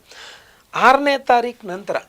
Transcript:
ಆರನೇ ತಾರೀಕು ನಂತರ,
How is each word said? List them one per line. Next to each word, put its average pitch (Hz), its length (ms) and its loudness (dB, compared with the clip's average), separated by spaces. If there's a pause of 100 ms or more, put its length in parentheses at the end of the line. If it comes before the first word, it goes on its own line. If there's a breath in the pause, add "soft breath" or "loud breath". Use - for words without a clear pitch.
(760 loud breath)
ಆರನೇ 269 440 2
ತಾರೀಕು 240 480 -4
ನಂತರ, 185 300 -12 (120)